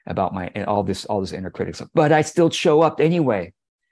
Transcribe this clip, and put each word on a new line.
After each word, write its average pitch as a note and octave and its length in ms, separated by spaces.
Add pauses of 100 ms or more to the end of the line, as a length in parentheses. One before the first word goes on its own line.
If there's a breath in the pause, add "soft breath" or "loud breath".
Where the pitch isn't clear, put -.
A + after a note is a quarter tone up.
about F2+ 280
my, F#2 220
and G#2 120
all G#2 160
this, F#2 220
all G#2 140
this F#2+ 140
inner F#2 160
critic F2+ 260
stuff. - 180
But D3+ 180
I D#3 100
still E3 280
show D#3 320
up D#3 200
anyway, D3 520 (380)